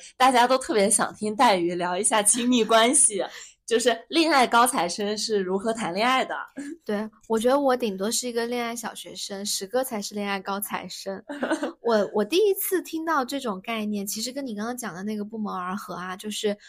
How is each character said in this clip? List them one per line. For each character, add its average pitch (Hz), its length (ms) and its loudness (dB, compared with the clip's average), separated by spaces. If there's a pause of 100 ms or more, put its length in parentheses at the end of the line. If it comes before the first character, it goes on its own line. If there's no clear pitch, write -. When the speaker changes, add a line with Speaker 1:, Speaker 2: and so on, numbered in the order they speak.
(160)
Speaker 1:
大 262 160 6
家 247 160 6
都 262 120 4
特 262 160 -2
别 202 120 6
想 208 280 2
听 214 200 -4
带 226 220 6
鱼 170 160 0
聊 180 240 -2
一 196 60 0
下 220 180 2
亲 233 260 2
密 247 160 4
关 226 300 6
系， 208 300 2 (420)
就 233 140 2
是 240 280 2
恋 320 240 2
爱 262 140 6
高 233 220 6
材 240 200 0
生 208 300 -4
是 214 220 -2
如 185 180 0
何 220 160 -2
谈 220 180 -4
恋 202 160 0
爱 262 160 2
的。 170 120 -6 (500)
Speaker 2:
对， 214 240 -4 (180)
我 220 120 2
觉 233 100 4
得 269 100 6
我 269 160 4
顶 226 220 -2
多 196 140 -2
是 247 160 -4
一 240 40 -4
个 233 140 -2
恋 240 180 -4
爱 233 120 -6
小 233 180 -8
学 175 220 -14
生， 196 280 -10
石 202 220 -4
哥 247 180 0
才 240 160 -6
是 - 140 -8
恋 208 140 -4
爱 196 120 -2
高 196 200 -4
材 196 280 -8
生。 - 400 -10
Speaker 1:
<laughs> 294 540 -4
Speaker 2:
我， 220 320 2
我 214 100 2
第 214 140 0
一 403 160 4
次 381 300 -2
听 320 200 -6
到 311 220 0
这 277 140 -4
种 220 200 -6
概 220 260 -6
念， 208 200 -4
其 208 160 -6
实 240 100 -6
跟 277 140 -8
你 247 80 -8
刚 202 120 -6
刚 240 120 -6
讲 214 160 -8
的 175 80 -10
那 214 160 -4
个 208 80 -6
不 214 100 -12
谋 214 160 -4
而 185 240 -4
合 190 200 -8
啊， 185 200 -8
就 214 140 -10
是 208 260 -2 (140)